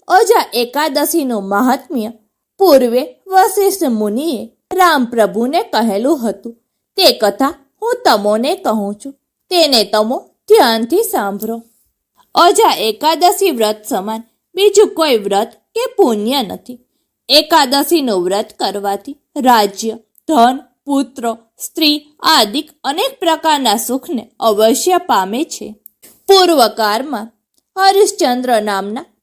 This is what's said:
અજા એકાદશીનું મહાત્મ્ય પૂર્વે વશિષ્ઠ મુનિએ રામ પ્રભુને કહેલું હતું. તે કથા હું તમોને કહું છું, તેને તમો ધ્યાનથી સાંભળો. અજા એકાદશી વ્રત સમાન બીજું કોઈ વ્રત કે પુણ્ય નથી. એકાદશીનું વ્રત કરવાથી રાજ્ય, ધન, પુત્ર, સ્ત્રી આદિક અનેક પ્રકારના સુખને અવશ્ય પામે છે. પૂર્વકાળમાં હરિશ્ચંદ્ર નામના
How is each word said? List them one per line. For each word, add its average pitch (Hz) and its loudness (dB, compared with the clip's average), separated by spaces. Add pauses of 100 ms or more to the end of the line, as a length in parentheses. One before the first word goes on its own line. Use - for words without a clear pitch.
અજા 381 2
એકાદશીનું 269 -2
મહાત્મ્ય 226 -2 (480)
પૂર્વે 269 4 (120)
વશિષ્ઠ 381 2
મુનિએ 226 -2 (280)
રામ 330 2
પ્રભુને 233 0
કહેલું 226 -2
હતું. 233 -10 (420)
તે 349 4
કથા 233 -2 (280)
હું 466 -2 (100)
તમોને 226 0
કહું 214 -4
છું, 277 -18 (360)
તેને 285 2
તમો 220 -2 (300)
ધ્યાનથી 269 2
સાંભળો. 220 -6 (760)
અજા 349 4
એકાદશી 311 0
વ્રત 214 -4
સમાન 220 -6 (320)
બીજું 403 4
કોઈ 302 0
વ્રત 202 -2
કે 494 -8
પુણ્ય 247 0
નથી. 196 -12 (500)
એકાદશીનું 285 0
વ્રત 202 -2 (120)
કરવાથી 202 -6 (240)
રાજ્ય, 220 0 (300)
ધન, 262 4 (260)
પુત્ર, 247 -4 (200)
સ્ત્રી 302 -4 (140)
આદિક 269 0 (120)
અનેક 370 -4
પ્રકારના 302 0
સુખને 262 -6
અવશ્ય 226 2
પામે 233 -2
છે. - -14 (520)
પૂર્વકાળમાં 240 0 (460)
હરિશ્ચંદ્ર 294 2
નામના 208 -6 (180)